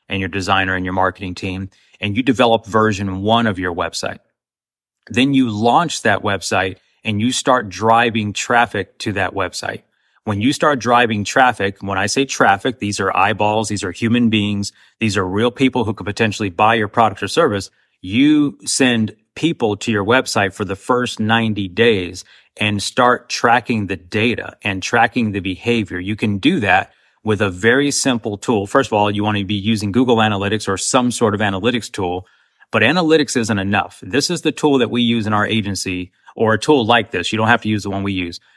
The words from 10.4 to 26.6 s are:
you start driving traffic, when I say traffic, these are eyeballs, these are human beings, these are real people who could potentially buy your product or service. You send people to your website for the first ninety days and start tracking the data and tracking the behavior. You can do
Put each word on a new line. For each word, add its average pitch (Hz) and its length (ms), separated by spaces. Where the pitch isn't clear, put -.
you 131 120
start 147 260
driving 117 440
traffic, 117 580
when 98 180
I 101 80
say 139 180
traffic, 117 540
these 101 200
are 95 160
eyeballs, 104 540
these 104 140
are 92 80
human 117 400
beings, 104 400
these 107 180
are 95 100
real 107 240
people 123 320
who 107 100
could 98 140
potentially 104 420
buy 107 240
your 117 140
product 107 340
or 101 60
service. 107 420
You 143 640
send 117 500
people 117 420
to - 140
your 104 120
website 110 500
for 104 120
the 95 100
first 123 440
ninety 110 480
days 92 560
and 104 240
start 123 480
tracking 120 560
the 90 120
data 107 680
and 95 180
tracking 117 500
the 98 100
behavior. 95 580
You 98 160
can 101 240
do 165 220